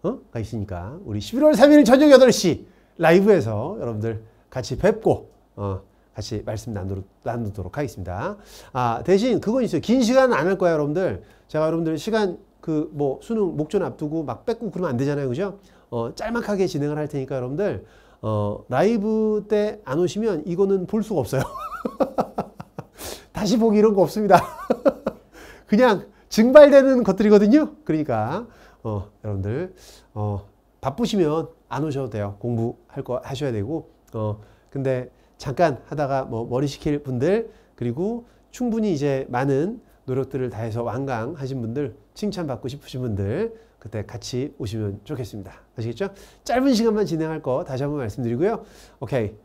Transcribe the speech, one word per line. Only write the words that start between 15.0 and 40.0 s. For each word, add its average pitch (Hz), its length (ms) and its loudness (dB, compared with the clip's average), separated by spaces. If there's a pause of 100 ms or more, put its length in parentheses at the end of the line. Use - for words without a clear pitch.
그죠? 185 320 -4 (300)
어, 117 260 -6
짤막하게 208 520 -2
진행을 147 300 -4
할 151 100 -4
테니까 139 280 -6
여러분들, 131 500 -4 (360)
어, 104 480 -4
라이브 214 800 0
때 208 340 0
안 135 160 -4
오시면 196 460 -2
이거는 190 420 0
볼 214 160 -2
수가 190 160 -2
없어요. 131 220 -2 (1000)
<laughs> - 920 -16
다시 208 240 0
보기 214 200 4
이런 214 160 6
거 196 100 4
없습니다. 202 380 4 (680)
<laughs> - 600 -16
그냥 214 400 2 (220)
증발되는 269 720 8
것들이거든요. 208 800 4
그러니까, 147 640 -2 (360)
어, 104 260 -6 (140)
여러분들, 107 500 -6 (400)
어, 104 340 -6 (320)
바쁘시면 160 680 -2 (180)
안 127 160 -6
오셔도 135 260 -4
돼요. 101 300 -6
공부할 120 640 -6
거 127 200 -6
하셔야 139 280 -6
되고, 120 380 -6 (240)
어, 107 260 -6 (300)
근데 131 400 -4 (280)
잠깐 147 500 0
하다가 139 380 -2
뭐 117 220 -6
머리 135 200 -2
식힐 147 360 -4
분들, 156 480 -2 (240)
그리고 180 520 -6 (240)
충분히 226 420 -2
이제 139 360 -2
많은 139 520 -2 (240)